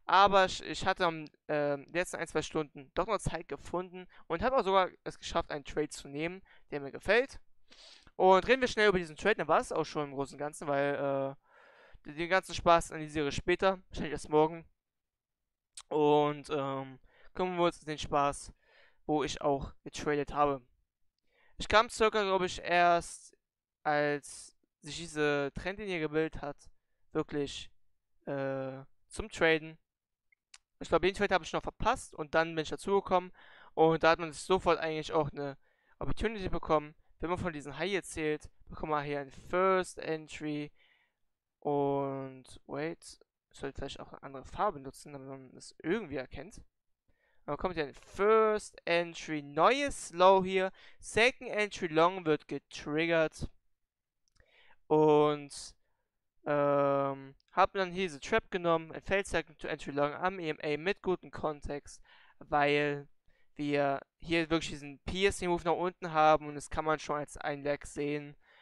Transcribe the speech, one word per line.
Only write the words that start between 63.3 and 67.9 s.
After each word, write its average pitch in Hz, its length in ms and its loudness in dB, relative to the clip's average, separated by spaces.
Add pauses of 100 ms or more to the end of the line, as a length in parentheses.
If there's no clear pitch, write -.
wir 143 440 0 (200)
hier 160 300 0
wirklich 160 200 0
diesen 143 300 -12
Piercing 190 500 0
Move 170 140 0
nach 165 120 2
unten 175 360 -4
haben 156 360 6
und 147 60 -10
das 143 160 -10
kann 156 140 -4
man 156 140 2
schon 147 180 -4
als 147 200 -6
ein 143 260 -6
Leg 143 240 -2
sehen 147 500 -6 (260)